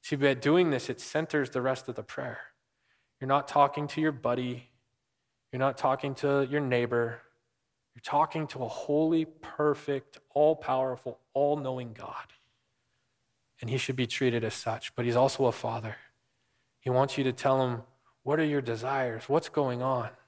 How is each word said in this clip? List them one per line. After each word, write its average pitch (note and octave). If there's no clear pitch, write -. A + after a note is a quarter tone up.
See, -
by C3+
doing D#3
this, B2+
it A#2+
centers D3
the C3
rest C3
of A#2+
the G#2+
prayer. -
You're C3
not C#3+
talking D3
to -
your D#3
buddy. B2
You're B2+
not C3+
talking C#3
to C#3
your D3
neighbor. A#2+
You're A#2
talking D#3
to C3
a A2+
holy, D#3+
perfect, -
all-powerful, C3
all-knowing C3
God. -
And A#2
he C3
should B2
be B2
treated A#2+
as A2
such, -
but A#2+
he's A#2+
also C3
a A#2
father. A2+
He C3
wants C3
you C#3
to C3
tell C3+
him, A#2+
"What D3+
are D#3+
your C#3+
desires? A#2+
What's D3+
going B2+
on?" B2+